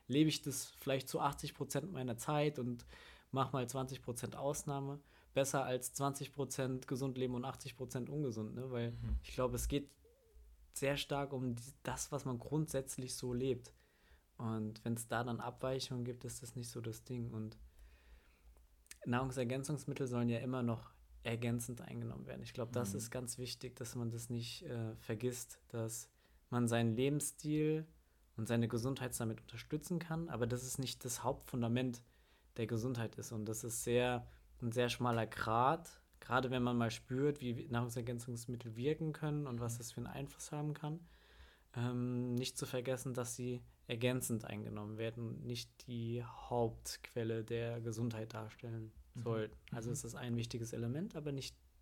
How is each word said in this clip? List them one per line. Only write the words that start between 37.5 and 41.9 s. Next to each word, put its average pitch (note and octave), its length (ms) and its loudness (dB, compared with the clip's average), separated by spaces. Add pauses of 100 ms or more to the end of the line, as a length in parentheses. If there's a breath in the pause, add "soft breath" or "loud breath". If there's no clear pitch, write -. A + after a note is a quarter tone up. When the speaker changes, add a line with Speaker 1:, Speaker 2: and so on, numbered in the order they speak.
Speaker 1:
Nahrungsergänzungsmittel A#2+ 1040 -2
wirken D3+ 380 2
können D3 340 0
und A#2+ 140 -2
was A#2 140 0
Speaker 2:
Mhm. - 20 -4
Speaker 1:
das A#2+ 160 -8
für - 40 -16
einen A#2+ 100 -4
Einfluss - 440 -8
haben D3+ 220 0
kann. D3+ 260 -4 (760 loud breath)
Ähm, B2 600 0